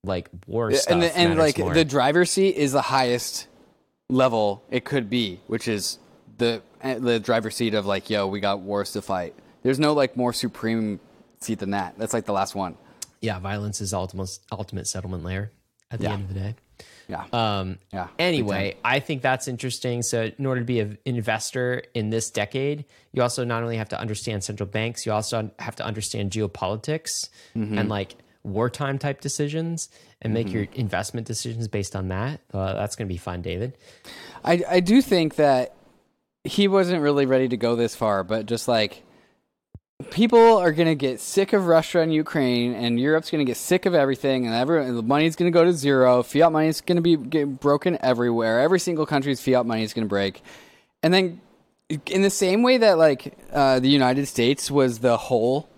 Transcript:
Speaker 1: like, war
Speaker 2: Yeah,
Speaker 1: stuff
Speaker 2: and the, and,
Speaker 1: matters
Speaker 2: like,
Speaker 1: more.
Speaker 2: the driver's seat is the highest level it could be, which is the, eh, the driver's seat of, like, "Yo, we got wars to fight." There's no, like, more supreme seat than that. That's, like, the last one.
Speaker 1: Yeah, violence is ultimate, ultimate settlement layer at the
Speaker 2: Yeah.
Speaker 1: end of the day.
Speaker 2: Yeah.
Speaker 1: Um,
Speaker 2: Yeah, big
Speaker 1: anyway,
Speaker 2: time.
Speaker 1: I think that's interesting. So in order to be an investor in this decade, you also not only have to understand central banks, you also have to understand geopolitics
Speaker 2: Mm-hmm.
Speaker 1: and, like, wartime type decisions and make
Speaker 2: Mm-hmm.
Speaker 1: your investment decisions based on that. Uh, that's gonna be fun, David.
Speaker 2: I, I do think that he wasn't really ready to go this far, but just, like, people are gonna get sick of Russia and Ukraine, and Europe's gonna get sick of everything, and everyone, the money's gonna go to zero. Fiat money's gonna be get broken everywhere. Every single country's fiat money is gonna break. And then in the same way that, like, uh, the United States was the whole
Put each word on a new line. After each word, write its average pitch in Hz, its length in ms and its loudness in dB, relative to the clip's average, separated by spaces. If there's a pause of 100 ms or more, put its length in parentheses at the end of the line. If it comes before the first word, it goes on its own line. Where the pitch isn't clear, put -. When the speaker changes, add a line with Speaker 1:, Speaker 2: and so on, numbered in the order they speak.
Speaker 1:
like, 92 240 -6 (200)
war 110 240 -2
Speaker 2:
Yeah, 131 80 2
Speaker 1:
stuff - 140 0
Speaker 2:
and 175 100 4
the, 170 120 0
and, 175 140 4
Speaker 1:
matters 165 140 2
Speaker 2:
like, 151 160 2
Speaker 1:
more. 92 160 -2
Speaker 2:
the 165 100 6
driver's 143 460 2
seat 190 240 2
is 143 160 0
the 139 100 2
highest 123 640 -2 (640)
level 117 640 2
it 127 140 -4
could 131 220 -2
be, 101 380 -4
which 107 220 -6
is 104 320 -4 (400)
the, 117 240 0 (180)
eh, 131 160 -4
the 120 220 0
driver's 110 360 -2
seat 110 200 -2
of, 104 100 0
like, 98 240 -4
"Yo, 104 160 0
we 98 140 -6
got 98 220 -2
wars 101 320 -4
to 104 100 -6
fight." 90 320 -6 (260)
There's 131 160 0
no, 151 160 2
like, 139 240 0
more 123 160 0
supreme 113 680 -4 (420)
seat 110 180 -6
than 98 120 -6
that. 98 280 -4
That's, 110 120 -6
like, 117 140 -4
the 104 80 -4
last 98 220 -2
one. 92 200 -6 (460)
Speaker 1:
Yeah, 104 160 -4
violence 101 440 -6
is 98 120 -6
ultimate, 95 360 -6 (220)
ultimate 98 360 -10
settlement 90 360 -8
layer 95 280 -6 (400)
at 113 80 -10
the 101 60 -4
Speaker 2:
Yeah. - 80 -4
Speaker 1:
end 101 100 -6
of 95 100 -10
the 95 60 -6
day. 107 160 -6 (520)
Speaker 2:
Yeah. - 240 -10
Speaker 1:
Um, 101 460 -2 (160)
Speaker 2:
Yeah, 92 120 -8
big - 120 -20
Speaker 1:
anyway, 107 540 0
Speaker 2:
time. - 120 -18
Speaker 1:
I 127 160 0
think 135 220 -6
that's 131 260 0
interesting. 123 540 -6
So 113 360 -2
in 139 100 -6
order 127 140 -2
to 117 40 -4
be 123 140 0
an 104 260 -4
investor 123 760 -2 (100)
in 107 160 -4
this 113 220 -2
decade, 139 540 -4 (280)
you 127 80 0
also 123 220 -2
not 117 180 -4
only 117 160 -4
have 110 120 -6
to - 100 -6
understand 107 440 -6
central 104 240 -6
banks, 110 380 -6
you 110 60 -2
also 110 480 -4
have - 160 -10
to - 100 -8
understand 107 460 -6
geopolitics 107 1000 -4 (260)
Speaker 2:
Mm-hmm. 107 220 -4
Speaker 1:
and, 110 120 0
like, 101 260 -4 (280)
wartime 120 540 -2
type 139 220 -4
decisions 160 680 -6 (320)
and 110 120 -2
make 113 140 -2
Speaker 2:
Mm-hmm. 95 80 -6
Speaker 1:
your 104 200 -2
investment 107 520 -4
decisions 113 400 -8
based 101 300 -6
on 95 120 -6
that. 113 300 -6 (140)
Uh, 95 220 -4
that's 104 200 -6
gonna 107 140 -8
be 90 80 -6
fun, 90 240 -10
David. 92 360 -6 (680)
Speaker 2:
I, 175 240 2
I 180 100 4
do 202 220 6
think 170 340 2
that 139 380 4 (720)
he 202 240 2
wasn't 185 320 2
really 143 240 4
ready 131 240 4
to 120 80 -2
go 117 180 0
this 117 180 0
far, 101 300 0
but 107 220 -4
just, 113 240 -4
like, 110 340 0 (1080)
people 226 460 8
are 180 140 4
gonna 160 240 2
get 131 240 -2
sick - 340 0
of 196 140 2
Russia 165 340 4
and 160 120 0
Ukraine, 127 600 0
and 117 260 0
Europe's 156 320 0
gonna 156 140 0
get 123 120 -2
sick - 280 0
of 185 100 2
everything, 135 500 2
and 113 100 -2
everyone, 131 400 0
the 117 80 -2
money's 151 320 2
gonna 175 160 2
go 165 140 6
to 180 80 4
zero. 131 500 4
Fiat 160 280 4
money's 156 300 0
gonna 175 200 2
be 165 160 4
get 143 420 -2
broken 147 420 2
everywhere. 117 580 2
Every 170 200 4
single 165 260 -2
country's 139 360 -2
fiat 123 240 2
money 113 180 -2
is 110 100 -6
gonna 113 140 -2
break. 98 340 -2 (640)
And 170 100 4
then 180 280 0 (640)
in 190 160 0
the 196 80 4
same 196 340 2
way 254 140 4
that, 214 200 6
like, 156 400 4 (140)
uh, 131 280 4
the 127 100 4
United 135 380 4
States 127 420 0
was 131 300 2
the 120 180 4
whole 127 500 0 (100)